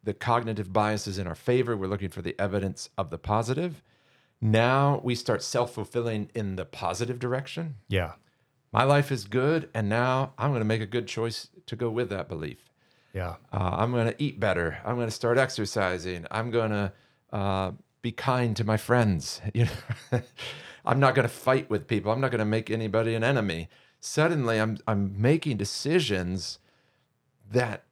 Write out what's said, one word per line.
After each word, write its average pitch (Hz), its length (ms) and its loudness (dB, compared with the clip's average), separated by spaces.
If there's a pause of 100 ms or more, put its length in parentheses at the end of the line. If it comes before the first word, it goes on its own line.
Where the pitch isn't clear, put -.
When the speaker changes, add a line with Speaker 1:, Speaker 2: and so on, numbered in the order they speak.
Speaker 1:
the 107 100 -2
cognitive 110 580 0
bias 107 360 2
is 98 100 -4
in 95 100 -4
our 80 80 -6
favor. 123 400 2
We're 95 120 -4
looking 95 220 -2
for - 120 -10
the 87 180 -6
evidence 95 580 -2
of 90 120 -4
the 82 80 -8
positive. 127 640 -2 (580)
Now 127 640 4
we 123 120 0
start - 280 0
self-fulfilling 117 920 -2
in 98 220 -4
the 90 100 -6
positive 113 540 -4
direction. 135 560 -4 (140)
Speaker 2:
Yeah. 87 240 0 (600)
Speaker 1:
My 120 100 4
life 143 280 4
is 113 140 -4
good, 143 480 0
and 110 140 -2
now 127 500 0
I'm 139 140 0
gonna 117 140 0
make 110 160 0
a 107 60 -4
good 110 200 -2
choice 113 420 -6 (180)
to - 80 -8
go 120 160 -2
with 120 180 -2
that 98 180 -4
belief. 78 420 -10 (440)
Speaker 2:
Yeah. 87 220 -6 (160)
Speaker 1:
Uh, 92 260 0
I'm 117 140 0
gonna 117 260 0
eat 147 220 -4
better. 87 440 0
I'm 123 140 -2
gonna 117 140 -2
start 120 260 0
exercising. 92 920 -2
I'm 113 200 -2
gonna, 107 400 0 (400)
uh, 95 400 0 (300)
be 120 100 -2
kind 120 460 0
to 113 80 -2
my 107 120 2
friends. 107 680 2
<laughs> 107 60 -6
You 117 120 4 (460)
know, 123 100 0 (640)
I'm 135 140 4
not 135 160 6
gonna 127 140 4
fight - 400 0
with - 180 -2
people. 107 240 0
I'm 117 80 0
not 113 120 0
gonna 110 140 0
make 110 260 0
anybody 113 440 0
an 113 80 0
enemy. 104 460 0 (320)
Suddenly, 143 580 2
I'm, 110 180 0 (100)
I'm 101 340 0
making 143 360 4
decisions 101 1000 -2 (920)
that 113 400 0